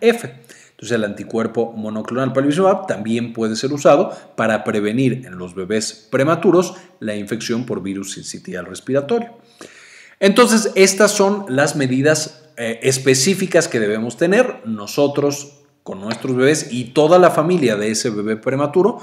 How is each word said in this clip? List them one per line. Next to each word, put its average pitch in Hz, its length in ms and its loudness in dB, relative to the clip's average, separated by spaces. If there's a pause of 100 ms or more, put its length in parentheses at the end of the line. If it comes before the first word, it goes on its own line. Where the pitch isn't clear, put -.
F. 226 320 0 (380)
Entonces 113 240 -6
el 110 80 0
anticuerpo 110 680 -4
monoclonal 110 600 -6
palivizumab 160 540 2
también 113 460 -4
puede 110 240 -2
ser 135 160 -4
usado 143 400 4 (240)
para 110 280 0
prevenir 113 600 0
en 90 140 -16
los 90 160 -12
bebés 98 560 -6
prematuros 165 640 2 (240)
la 107 160 -6
infección 113 500 -6
por 104 160 -6
virus 98 320 -8
sincitial 90 540 -12
respiratorio. 139 640 -4 (880)
Entonces 220 560 4
estas 196 380 4
son 202 360 0
las 143 280 0
medidas, 139 680 0 (140)
eh, 113 260 -6
específicas 135 840 2
que 120 120 -2
debemos 110 360 -2
tener 208 480 2
nosotros 135 960 -2 (240)
con 95 160 -14
nuestros 123 360 -6
bebés 151 360 2
y 120 140 -6
toda 156 340 6
la 175 100 8
familia 151 460 2
de 107 160 -2
ese 110 180 -2
bebé 104 260 -4
prematuro 143 680 0